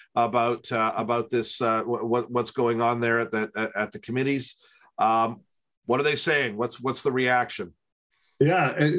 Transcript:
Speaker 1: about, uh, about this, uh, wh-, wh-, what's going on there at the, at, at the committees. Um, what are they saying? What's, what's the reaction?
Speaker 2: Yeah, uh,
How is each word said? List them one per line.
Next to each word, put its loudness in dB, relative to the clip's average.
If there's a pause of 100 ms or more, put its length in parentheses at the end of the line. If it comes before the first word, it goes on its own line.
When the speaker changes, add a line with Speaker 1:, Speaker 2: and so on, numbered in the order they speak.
(140)
Speaker 1:
about, 0
uh, 0
about -2
this, -2
uh, 2
wh-, -4
wh-, 0
what's -2
going 0
on 2
there 2
at -2
the, -2
at, -4
at -4
the -14
committees. -4 (420)
Um, 2 (460)
what 2
are 0
they 0
saying? -2
What's, -6
what's -4
the 0
reaction? 0 (680)
Speaker 2:
Yeah, 4
uh, 4